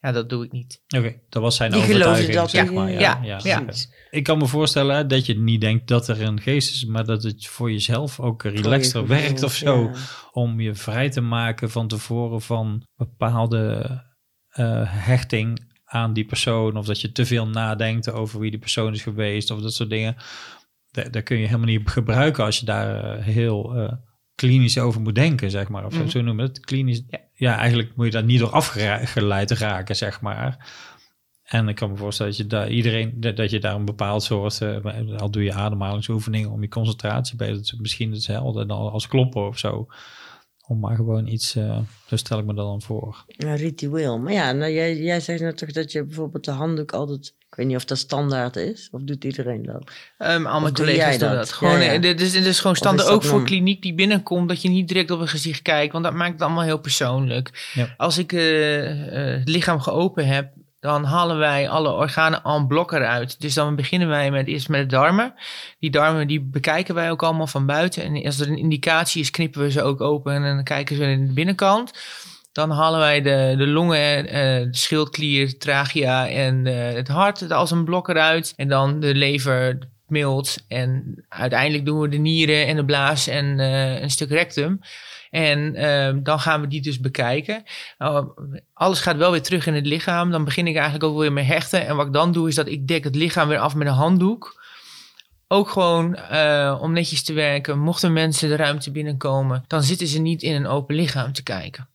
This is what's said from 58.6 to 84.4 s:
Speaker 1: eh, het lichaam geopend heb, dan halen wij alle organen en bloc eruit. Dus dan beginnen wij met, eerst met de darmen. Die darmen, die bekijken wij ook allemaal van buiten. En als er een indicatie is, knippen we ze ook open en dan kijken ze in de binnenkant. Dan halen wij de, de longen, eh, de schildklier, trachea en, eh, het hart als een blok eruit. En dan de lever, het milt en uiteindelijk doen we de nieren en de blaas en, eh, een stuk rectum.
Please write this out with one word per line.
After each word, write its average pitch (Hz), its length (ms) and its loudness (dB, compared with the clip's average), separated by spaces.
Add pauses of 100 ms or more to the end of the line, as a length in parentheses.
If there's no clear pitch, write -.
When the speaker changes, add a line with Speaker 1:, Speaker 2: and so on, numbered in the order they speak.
Speaker 1:
eh, 131 60 -2
het 131 100 -2
lichaam 165 320 2
geopend 170 460 0
heb, 139 320 -2 (220)
dan 147 240 0
halen 165 340 2
wij 143 300 2
alle 151 240 2
organen 160 500 2
en 147 240 2
bloc 160 260 2
eruit. 123 480 0
Dus 143 140 -4
dan 147 220 0
beginnen 170 320 2
wij 143 220 2
met, 135 160 0
eerst 143 220 -6
met 143 120 2
de 139 60 0 (100)
darmen. 190 380 4 (440)
Die 160 120 -2
darmen, 151 380 4
die 151 120 0
bekijken 151 540 -2
wij 165 160 0
ook 160 120 -2
allemaal 160 240 0
van 139 200 0
buiten. 156 360 0
En 147 220 -4
als 143 160 -2
er 147 80 0
een 151 100 0
indicatie 160 640 0
is, 135 100 -2
knippen 160 320 -4
we 143 80 0
ze 139 120 0
ook 135 180 0
open 143 340 0
en 143 80 0
dan 139 220 0
kijken 143 320 -2
ze 143 60 0
in 135 240 2
de 131 60 0
binnenkant. 196 580 2 (600)
Dan 156 180 0
halen 160 280 2
wij 147 240 4
de, 135 360 4
de 139 80 4
longen, 147 600 2
eh, - 60 -10 (300)
de 123 80 0
schildklier, 139 880 0
trachea 135 720 0
en, 131 380 2
eh, 120 280 -2
het 127 140 -4
hart 185 420 0
als 160 200 2
een 170 140 2
blok 180 240 -2
eruit. 160 480 2
En 139 120 -2
dan 139 320 2
de 143 140 2
lever, 139 480 2
het 127 240 -2 (200)
milt 139 500 0 (120)
en 127 600 -4
uiteindelijk 139 560 0
doen 151 160 0
we 151 80 0
de 143 80 -2
nieren 151 500 2
en 156 100 0
de 147 80 2
blaas 139 420 2
en, 143 340 0
eh, 135 400 0
een 147 100 -4
stuk 139 200 -2
rectum. 170 500 0 (500)